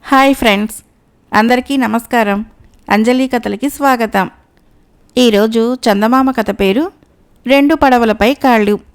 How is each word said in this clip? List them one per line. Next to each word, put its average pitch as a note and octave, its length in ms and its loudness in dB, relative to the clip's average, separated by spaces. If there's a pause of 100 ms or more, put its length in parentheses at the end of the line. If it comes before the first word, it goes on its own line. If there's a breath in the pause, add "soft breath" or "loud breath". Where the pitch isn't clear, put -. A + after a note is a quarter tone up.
(120)
హాయ్ C4+ 220 4
ఫ్రెండ్స్, G#3+ 420 -2 (560)
అందరికీ B3 440 0
నమస్కారం. A3 680 -2 (460)
అంజలి B3 380 0
కథలకి A#3 400 -6
స్వాగతం. A#3 600 -2 (880)
ఈరోజు A3+ 560 2
చందమామ B3 560 0
కథ A#3 200 -4
పేరు G#3 420 -2 (540)
రెండు C#4 280 2
పడవలపై A#3+ 600 2
కాళ్ళు. G#3+ 440 0 (160)